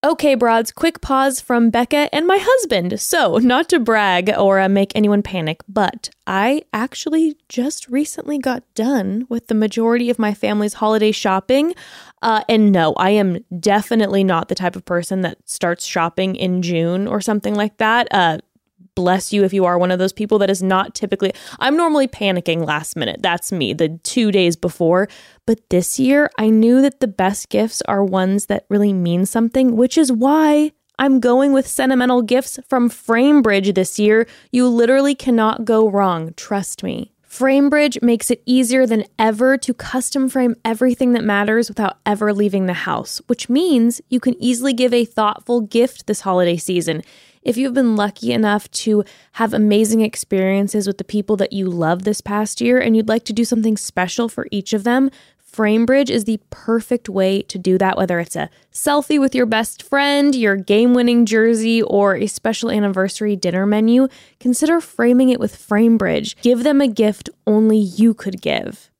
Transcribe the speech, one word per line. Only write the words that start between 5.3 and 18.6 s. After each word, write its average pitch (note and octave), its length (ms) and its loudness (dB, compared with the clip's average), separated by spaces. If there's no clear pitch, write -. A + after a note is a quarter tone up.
but G3+ 420 -4
I A3 340 -2
actually D4 640 -4
just - 400 -6
recently D4 480 -6
got C4 260 -4
done A3 520 -2
with A#3 200 -8
the A3 80 -2
majority A3+ 560 0
of A#3 80 -4
my G#3 160 0
family's G#3 400 -2
holiday G#3+ 360 2
shopping. B3+ 640 0
Uh, A3 260 0
and A3 240 4
no, E3 260 2
I F#3 120 0
am G3+ 340 0
definitely G3+ 640 0
not F3 260 0
the F3+ 60 -4
type F3+ 200 -6
of F#3 100 -16
person F3 360 -4
that E3+ 240 -6
starts - 400 -6
shopping F#3 500 -4
in F#3 260 -2
June F3 460 -2
or G#3 120 -4
something G#3 360 -4
like G#3 220 -4
that. A3+ 340 0
Uh, E3 260 0